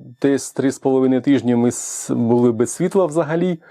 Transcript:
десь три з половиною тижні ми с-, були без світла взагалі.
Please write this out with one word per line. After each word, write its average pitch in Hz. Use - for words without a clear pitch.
десь 139
три 135
з -
половиною 131
тижні 123
ми 120
с-, -
були 120
без 117
світла 180
взагалі. 165